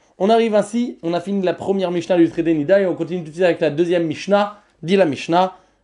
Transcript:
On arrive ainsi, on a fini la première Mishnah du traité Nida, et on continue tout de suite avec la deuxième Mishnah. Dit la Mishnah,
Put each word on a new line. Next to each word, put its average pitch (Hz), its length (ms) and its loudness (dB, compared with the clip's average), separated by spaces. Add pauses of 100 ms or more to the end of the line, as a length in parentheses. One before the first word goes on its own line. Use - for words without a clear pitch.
(180)
On 190 120 0
arrive 226 260 4
ainsi, 233 460 -2
on 170 120 -4
a 175 80 -2
fini 196 220 -4
la 170 100 0
première 180 380 -2
Mishnah 175 260 0
du 170 120 4
traité 165 240 -2
Nida, 160 280 2
et 196 40 0
on 170 100 -2
continue 165 280 -6
tout 151 60 -14
de 151 60 -20
suite 185 100 0
avec 170 160 0
la 160 80 2
deuxième 170 360 0
Mishnah. 202 540 -2 (220)
Dit 175 160 0
la 185 80 4
Mishnah, 170 500 0 (280)